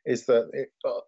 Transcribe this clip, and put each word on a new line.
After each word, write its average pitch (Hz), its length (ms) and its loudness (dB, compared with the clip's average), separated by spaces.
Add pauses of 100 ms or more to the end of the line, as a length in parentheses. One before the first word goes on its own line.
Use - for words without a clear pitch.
is 123 220 -2
that 117 260 4
it, 139 200 -6 (120)
uh, 123 240 -2